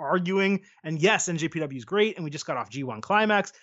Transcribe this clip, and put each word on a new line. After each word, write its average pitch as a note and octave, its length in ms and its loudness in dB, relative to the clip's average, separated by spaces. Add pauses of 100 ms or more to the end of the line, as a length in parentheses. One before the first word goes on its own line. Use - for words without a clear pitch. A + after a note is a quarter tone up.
arguing, F#3 600 2 (200)
and D#3 180 -4
yes, F#3+ 280 4
N E3+ 80 -2
J D#3+ 120 -2
P D#3+ 120 -6
W C#3 180 -6
is A#2 60 -12
great, G#3 320 0
and E3+ 80 -8
we D#3 60 -6
just D3 160 -12
got C3 100 -4
off A#2+ 140 -6
G C#3 140 -6
one A2 180 -8
Climax, G#3 500 2 (100)